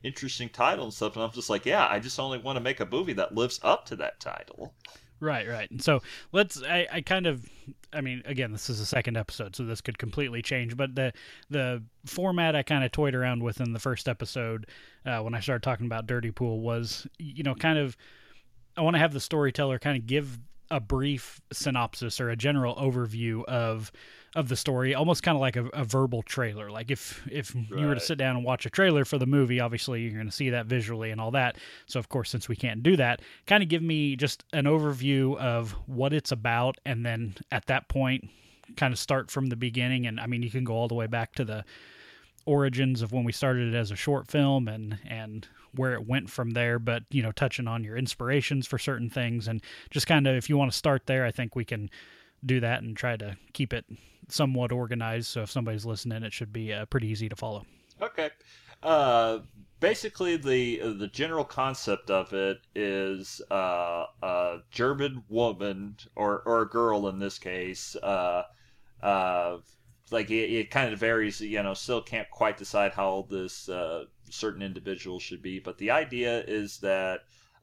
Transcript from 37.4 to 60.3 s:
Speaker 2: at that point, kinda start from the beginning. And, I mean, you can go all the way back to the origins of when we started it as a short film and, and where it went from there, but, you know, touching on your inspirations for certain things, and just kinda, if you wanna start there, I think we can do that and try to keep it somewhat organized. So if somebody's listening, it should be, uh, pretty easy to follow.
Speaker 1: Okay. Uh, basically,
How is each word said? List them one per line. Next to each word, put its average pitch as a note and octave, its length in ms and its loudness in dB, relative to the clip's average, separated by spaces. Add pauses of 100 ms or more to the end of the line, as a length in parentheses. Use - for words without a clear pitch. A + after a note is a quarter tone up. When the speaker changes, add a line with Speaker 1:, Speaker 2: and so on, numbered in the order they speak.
Speaker 2:
at B2+ 140 -2
that C3+ 240 0
point, C3 400 0 (480)
kinda G#3+ 180 2
start - 340 0
from C3+ 180 -2
the A#2+ 100 -4
beginning. B2 500 0
And, A2+ 140 -4
I A2+ 40 -4
mean, A#2+ 160 -2
you A#2+ 80 -2
can B2+ 140 -2
go A#2 120 -2
all A#2 120 0
the A#2 80 -2
way A2+ 120 0
back A2+ 280 -2
to C3+ 80 -2
the G#2+ 220 -4 (800)
origins C3+ 560 2
of A2 100 -2
when B2 140 0
we A#2 80 0
started B2 400 2
it A#2+ 40 2
as G#2+ 140 0
a G2+ 60 -4
short C#3+ 300 0
film C#3 420 4
and, G#2+ 360 -6
and A2 420 -10 (260)
where C3 200 0
it A2+ 120 -4
went A#2+ 240 0
from A#2 220 -2
there, A#2+ 280 2
but, A#2 320 0
you C3+ 100 2
know, A2+ 100 0
touching B2+ 360 -2
on A2+ 140 -2
your A2 140 -6
inspirations B2+ 720 0
for B2+ 100 0
certain A#2+ 320 0
things, A#2 380 -2
and A2+ 160 -2 (260)
just - 180 0
kinda, C#3 260 6
if B2 160 0
you D3 80 6
wanna C3+ 140 4
start C#3 340 2
there, C3 180 2
I A#2 80 0
think - 240 -4
we B2 80 0
can G#2 260 -6 (560)
do B2+ 140 4
that A#2 220 2
and A2+ 160 -6
try A#2+ 180 0
to G#2 220 -8 (160)
keep - 180 -2
it A#2+ 140 -6 (420)
somewhat B2+ 460 2
organized. A#2 540 -2
So A2+ 160 -4
if - 80 -8
somebody's A2+ 340 -2
listening, A2+ 380 -4
it G#2+ 100 -8
should G#2+ 180 -8
be, G#2+ 220 -6
uh, G#2 140 -6
pretty A#2 200 0
easy G#2+ 220 -2
to G#2 80 -8
follow. G#2+ 280 -8 (360)
Speaker 1:
Okay. - 300 -2 (520)
Uh, A#2+ 560 6 (400)
basically, F#3 560 2